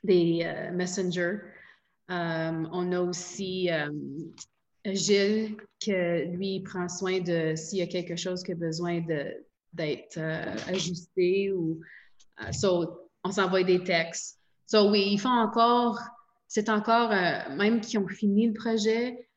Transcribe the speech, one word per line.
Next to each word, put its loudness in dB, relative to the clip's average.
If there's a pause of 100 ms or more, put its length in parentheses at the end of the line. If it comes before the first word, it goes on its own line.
des, 4
euh, -6
messengers. -2 (720)
Euh, -2
on -2
a 0
aussi, -4
euh, 0 (960)
Gilles, 2 (300)
que 0 (100)
lui, -4
il -6
prend -6
soin -2
de 0
s'il -6
y 0
a -2
quelque -4
chose -4
qui -6
a -4
besoin -2
de, -4 (280)
d'être, -6
euh, -4 (120)
ajusté. 0
Ou, -2 (600)
euh, -8
so, 0 (160)
on -2
s'envoie 2
des 4
textes. -2 (260)
So, 6
oui, 4
ils 2
font 0
encore, 4 (480)
c'est -2
encore, 2
euh, 0
même 4
qu'ils -2
ont 0
fini 2
le 2
projet 0